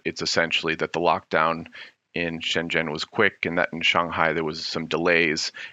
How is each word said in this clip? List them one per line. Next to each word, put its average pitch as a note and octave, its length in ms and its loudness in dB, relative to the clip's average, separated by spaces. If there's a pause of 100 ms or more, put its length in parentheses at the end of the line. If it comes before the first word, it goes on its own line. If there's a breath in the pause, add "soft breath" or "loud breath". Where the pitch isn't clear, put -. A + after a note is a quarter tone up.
it's E2 180 -4
essentially D#2+ 520 0
that D#2 180 -4
the E2 60 0
lockdown E2 680 0 (480 loud breath)
in E2 240 -4
Shenzhen E2 520 -2
was D#2 140 -6
quick - 400 0
and F2 140 0
that - 140 2
in E2 80 -6
Shanghai E2 520 2
there E2 100 0
was D#2+ 220 -4
some E2 220 -4
delays, E2 640 2 (220 loud breath)